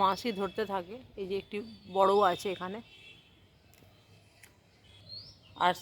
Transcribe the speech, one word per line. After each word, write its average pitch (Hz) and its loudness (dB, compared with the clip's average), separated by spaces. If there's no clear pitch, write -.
মাসই 196 2
ধরতে 196 -4
থাকে, 190 -6
এই 190 -8
যে 196 -4
একটি 208 -10
বড়ও 196 6
আছে 190 -6
এখানে। 185 -10
আর 180 4